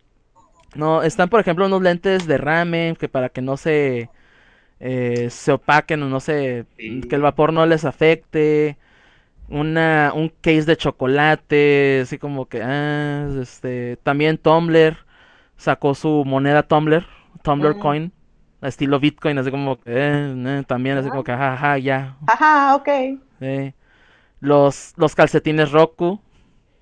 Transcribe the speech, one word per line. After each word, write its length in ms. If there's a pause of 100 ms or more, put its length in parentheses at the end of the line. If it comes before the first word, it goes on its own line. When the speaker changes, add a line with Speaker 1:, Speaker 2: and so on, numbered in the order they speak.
(760)
Speaker 1:
no, 280
están, 260
por 100
ejemplo, 260
unos 160
lentes 460
de 100
ramen 580
que 140
para 200
que 120
no 160
se, 520 (720)
eh, 520
se 220
opaquen 500
o 60
no 120
se, 440 (120)
Speaker 2:
Sí. 320
Speaker 1:
que 60
el 80
vapor 300
no 120
les 200
afecte. 920 (720)
Una, 640
un 140 (120)
case 240
de 120
chocolate, 1300
así 140
como 300
que, 160
ah, 640 (140)
este, 640
también 340
Tumblr 600 (600)
sacó 360
su 320
moneda 380
Tumblr, 420 (380)
Tumblr 320
Speaker 3:
Mm. 40
Speaker 1:
Coin, 320 (500)
estilo 380
Bitcoin, 380
así 140
como 280
que, 120
eh, 440
eh, 300
también 320
así 100
Speaker 3:
Ah. 40
Speaker 1:
como 120
que, 80
ajá, 220
ajá, 240
ya. 380 (120)
Speaker 3:
Ajá, 480
ok. 140 (500)
Speaker 1:
Sí. 340 (680)
Los, 580
los 180
calcetines 560
Roku, 480 (640)